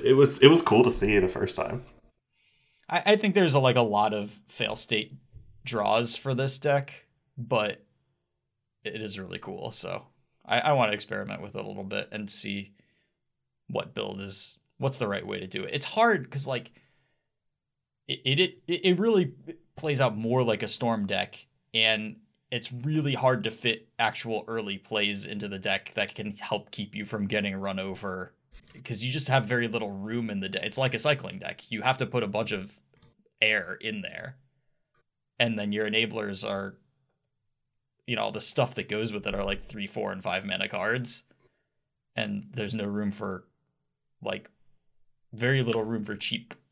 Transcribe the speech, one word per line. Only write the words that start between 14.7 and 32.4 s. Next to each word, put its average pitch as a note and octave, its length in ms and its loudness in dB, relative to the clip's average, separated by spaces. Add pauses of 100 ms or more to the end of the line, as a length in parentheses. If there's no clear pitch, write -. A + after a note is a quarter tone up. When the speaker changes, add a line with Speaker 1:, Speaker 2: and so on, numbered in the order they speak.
Speaker 2:
what's C3+ 220 -2
the A#2 80 -2
right G2 200 -4
way G2+ 120 -6
to F#2+ 80 -8
do F#2+ 160 -8
it. - 100 -8
It's C#3 120 -4
hard G#3+ 460 2
'cause, C#3 160 -6
like, B2+ 240 -6 (1400)
it, C3+ 160 -8
it, C3+ 160 2 (280)
it, E3+ 60 0 (120)
it F3+ 140 6
really G3 340 4 (420)
plays D3 260 0
out A#2 160 2
more A#2 260 2
like A2 200 2
a G#2+ 40 -2
Storm A2+ 380 0
deck, F#2+ 400 -4 (280)
and A2 420 2 (340)
it's A#2+ 220 -6
really C#3+ 420 0
hard B2+ 300 2
to A2+ 80 -4
fit - 380 -4 (100)
actual A2 480 -2
early G#2 300 -4
plays G#2 480 -2
into G#2 240 -8
the G2 100 -8
deck G2 360 -4
that G2+ 200 -4
can G#2 220 -8
help - 340 -6
keep G2+ 240 -10
you G#2 80 -8
from G2+ 240 -4
getting G2+ 300 -2
run G2 220 -4
over F#2 540 -8 (520)
'cause A2 180 -6
you B2+ 80 -2
just C#3+ 160 -4
have C3+ 180 4
very A#2+ 220 0
little A2 240 -4
room A2 380 -4
in G2+ 100 -4
the F#2+ 100 -4
deck. F#2+ 140 -6
It's A2 140 -6
like C3 160 0
a A2 60 -2
cycling A2 400 -2
deck. - 300 -12
You G#2+ 120 -6
have B2+ 160 2
to B2 80 -2
put A#2 180 -2
a G#2 40 -2
bunch G#2 260 -2